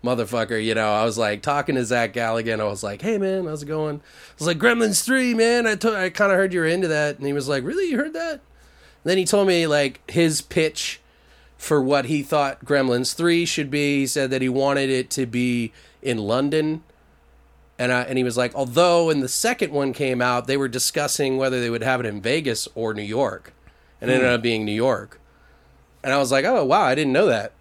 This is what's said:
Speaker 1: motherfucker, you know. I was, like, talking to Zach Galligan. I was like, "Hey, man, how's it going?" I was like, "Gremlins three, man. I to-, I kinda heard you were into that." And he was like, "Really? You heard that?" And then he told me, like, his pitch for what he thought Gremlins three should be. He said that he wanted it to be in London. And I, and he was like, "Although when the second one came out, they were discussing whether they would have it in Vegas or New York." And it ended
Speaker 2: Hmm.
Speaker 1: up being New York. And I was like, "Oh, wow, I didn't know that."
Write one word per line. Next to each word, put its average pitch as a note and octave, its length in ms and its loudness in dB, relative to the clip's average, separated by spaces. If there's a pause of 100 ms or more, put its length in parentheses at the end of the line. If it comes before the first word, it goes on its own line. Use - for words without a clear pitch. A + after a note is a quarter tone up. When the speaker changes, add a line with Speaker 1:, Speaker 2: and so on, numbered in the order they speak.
Speaker 1:
motherfucker, A#2 580 -2
you A2 120 0
know. G#2+ 180 2
I G#2+ 120 2
was, A2+ 140 -2
like, G#2 240 0
talking C#3+ 320 -2
to B2+ 100 0
Zach A#2 300 0
Galligan. A2+ 460 -2
I G#2+ 40 -2
was G2+ 200 -4
like, G2+ 180 -8
"Hey, G#3+ 160 -2
man, F#3+ 280 -2
how's D3+ 180 -8
it - 20 -12
going?" D3+ 300 -4
I - 420 -20
was D3+ 80 -4
like, E3+ 120 0
"Gremlins A3+ 460 2
three, B3+ 300 0
man. A#3 320 2
I G#3+ 100 0
to-, A3 220 0
I F#3 120 -2
kinda G3 260 2
heard F#3+ 160 2
you F3+ 80 0
were D#3+ 60 2
into F3 220 0
that." D3+ 300 0
And C#3 80 -6
he C#3+ 60 -2
was C#3 160 -2
like, C#3 160 0
"Really? E4+ 260 -2
You B3 80 0
heard D4+ 140 -4
that?" E4 200 -6 (680)
And - 80 -2
then F#3+ 80 2
he F#3 80 0
told G3+ 220 4
me, E3+ 180 2
like, D3 340 0 (100)
his E3 300 2
pitch - 600 -4 (580)
for D3+ 240 2
what C3+ 240 2
he D3 160 -2
thought C#3 420 -2
Gremlins B2+ 500 2
three E3+ 320 2
should D3 240 -4
be. C#3+ 300 0
He C3+ 60 0
said C3+ 240 0
that C3 120 0
he C3 60 2
wanted C3+ 420 2
it B2+ 200 0
to C3 160 -2
be A#2+ 460 -2 (300)
in B2 160 -2
London. C#3+ 640 0 (960)
And B2 140 0
I, B2 100 0
and C3 160 -2
he B2+ 60 2
was A#2+ 120 -2
like, B2 180 -2
"Although E3 520 2
when D#3 140 2
the B2+ 80 -2
second A3 440 -2
one C#3 220 0
came B2+ 260 -2
out, B2 260 0
they C3+ 120 0
were C#3 100 0
discussing C3 680 0
whether C3 220 0
they A#2+ 100 -2
would A#2 120 -2
have B2+ 180 0
it A#2 60 -4
in G2+ 140 -6
Vegas B2 540 -2
or A2+ 200 -4
New G#2 80 -6
York." G#2 500 -4 (480)
And A#2 100 -2
it B2+ 40 4
ended B2+ 140 4
Speaker 2:
Hmm. B2 60 4
Speaker 1:
up A#2 80 -2
being A2+ 240 0
New G#2 60 -2
York. A2+ 460 -2 (840)
And C3+ 100 -2
I C#3+ 60 2
was C3 120 0
like, C3+ 140 2
"Oh, A3 200 2
wow, D#3+ 180 4
I C3 120 4
didn't C#3 200 0
know F#3 120 4
that." A2+ 340 0